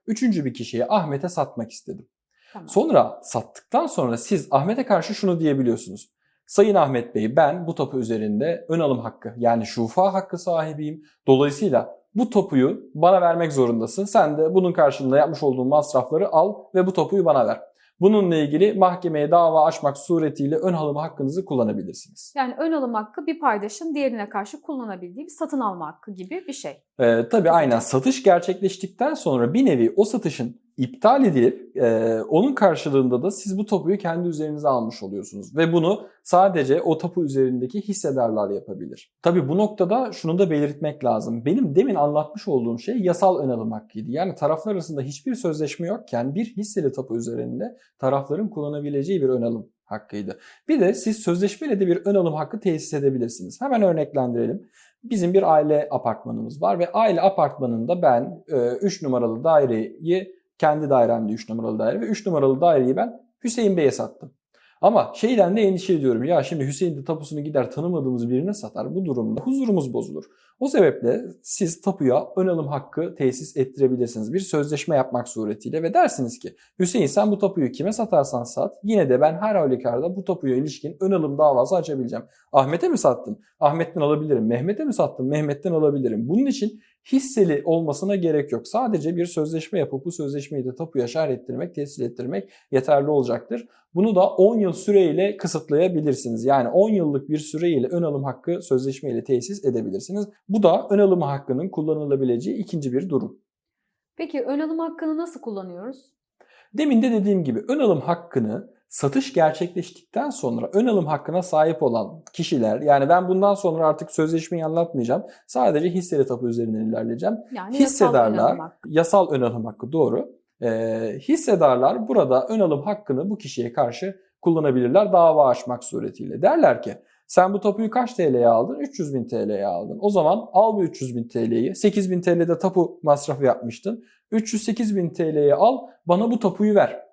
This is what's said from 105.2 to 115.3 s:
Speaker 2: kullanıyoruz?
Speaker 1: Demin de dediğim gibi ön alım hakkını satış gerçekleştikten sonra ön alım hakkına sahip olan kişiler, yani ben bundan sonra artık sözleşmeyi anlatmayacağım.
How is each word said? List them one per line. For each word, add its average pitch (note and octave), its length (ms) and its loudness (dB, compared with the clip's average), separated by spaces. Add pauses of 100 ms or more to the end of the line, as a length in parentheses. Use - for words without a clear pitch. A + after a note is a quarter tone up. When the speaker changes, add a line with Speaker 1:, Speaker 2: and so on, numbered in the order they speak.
Speaker 2:
kullanıyoruz? G3 560 -12 (760)
Speaker 1:
Demin C4 280 2
de B3 100 2
dediğim G3 320 2
gibi B2 240 -2
ön C#4 120 0
alım F#3+ 220 2
hakkını B2+ 680 -4 (200)
satış C#3+ 440 -2
gerçekleştikten F3 960 -2
sonra A#2 440 -6
ön G#3+ 120 4
alım G3+ 200 2
hakkına D#3 360 -2
sahip D#3+ 420 2
olan A2+ 400 -2 (100)
kişiler, C3+ 480 0
yani C#3 280 4
ben F3+ 180 4
bundan F#3+ 260 2
sonra E3 340 0
artık D3+ 240 -2
sözleşmeyi D#3+ 540 -2
anlatmayacağım. D#3 580 -2 (240)